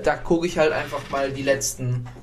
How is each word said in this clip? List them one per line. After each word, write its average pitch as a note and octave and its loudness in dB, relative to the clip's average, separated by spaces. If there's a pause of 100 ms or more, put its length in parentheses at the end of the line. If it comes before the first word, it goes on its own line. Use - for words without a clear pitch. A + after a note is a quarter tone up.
da D3 2
guck E3+ 2
ich F3 -4
halt D#3 6
einfach C#3+ -4
mal C#3 0
die C3+ -6
letzten B2+ 0 (160)